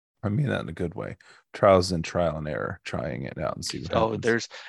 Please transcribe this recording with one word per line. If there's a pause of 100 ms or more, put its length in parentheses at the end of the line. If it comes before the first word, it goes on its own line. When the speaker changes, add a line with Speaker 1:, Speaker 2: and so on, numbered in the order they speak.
(220)
Speaker 1:
I
mean
that
in
a
good
way. (340)
Trials
and
trial
and
error,
trying
it
out
and
see
what
Speaker 2:
Oh,
Speaker 1:
happens.
Speaker 2:
there's, (200)